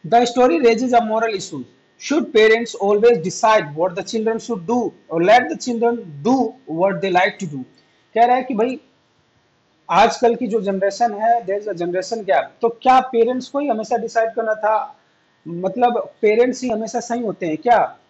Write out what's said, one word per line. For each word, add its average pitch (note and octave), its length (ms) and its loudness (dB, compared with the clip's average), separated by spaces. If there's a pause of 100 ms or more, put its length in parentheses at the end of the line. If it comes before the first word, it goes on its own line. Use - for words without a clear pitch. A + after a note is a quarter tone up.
The A3+ 160 4
story B3+ 400 2
raises A#3 280 2
a A#3+ 100 6
moral A3 300 -2
issue। E3+ 320 -10 (440)
Should C#4 300 -4
parents A3 480 4
always G#3 320 4
decide G3+ 480 2 (140)
what F3+ 180 0
the F#3+ 180 -8
children A3 220 -2
should G#3 300 -8
do A#3 240 -2 (240)
or E3+ 80 0
let G#3+ 180 6
the D#4 180 -6
children A#3 380 0 (320)
do B3+ 80 4 (400)
what F#3 160 2
they F#3+ 180 -4
like F#3+ 340 0
to D3 100 -10
do? C3 80 -8 (520)
कह A3 100 6
रहा B3 120 4
है C4 60 -2
कि C4 120 -8
भाई B3+ 260 -2 (1080)
आजकल A3+ 440 4
की B3+ 120 -4
जो G#3 140 -2
जनरेशन G3 540 -2
है, A3+ 320 0
there G3+ 180 -4
is G#3 80 -6
a F3 40 -6
generation F3+ 420 -4
gap, F#3 240 0 (200)
तो A#3 60 0
क्या B3+ 320 4
पेरेंट्स B3+ 480 -2
को C#4 100 -6
ही C#4+ 100 -2
हमेशा A3 280 -2
डिसाइड A3+ 340 -2
करना A3 240 -4
था? G#3+ 420 -2 (520)
मतलब F#3+ 640 -2 (100)
पेरेंट्स A#3 400 2
ही B3+ 60 -6
हमेशा A3 320 -6
सही A#3 200 -8
होते G3 260 -6
हैं D#3 100 -4
क्या? G3+ 420 0 (120)